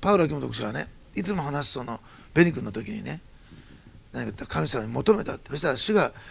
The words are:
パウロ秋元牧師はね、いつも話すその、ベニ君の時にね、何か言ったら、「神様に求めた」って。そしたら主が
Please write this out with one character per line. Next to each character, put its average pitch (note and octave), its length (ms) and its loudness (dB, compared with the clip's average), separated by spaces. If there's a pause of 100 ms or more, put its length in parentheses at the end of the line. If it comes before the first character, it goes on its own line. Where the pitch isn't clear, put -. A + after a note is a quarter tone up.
パ G3 120 4
ウ G3 40 8
ロ E3+ 80 6
秋 D3+ 80 0
元 C3+ 120 -4
牧 A#2 120 -4
師 A2+ 40 -6
は G#2+ 120 -4
ね、 C#3+ 160 -6 (260)
い G3 80 0
つ G3 100 -2
も F3+ 80 -2
話 C#3+ 260 -2
す - 60 -2
そ B2+ 120 -4
の、 A#2 160 -8 (320)
ベ E3+ 100 8
ニ F3 80 4
君 - 140 -4
の G#2 80 -6
時 G#2+ 180 -6
に G3 100 -6
ね、 D#3 200 -8 (920)
何 B2 140 -6
か - 0 -
言 A2 60 -6
っ - 20 -6
た - 80 -10
ら、 - 100 -10
「神 D#3 160 0
様 A2+ 180 -2
に A2+ 60 -6
求 C#3 240 4
め A3 80 -2
た」 - 120 -6
っ - 40 -10
て。 - 120 -18
そ D3 60 -4
し D3 40 -4
た D#3 100 4
ら B2 60 0
主 - 160 2
が F3 180 6 (180)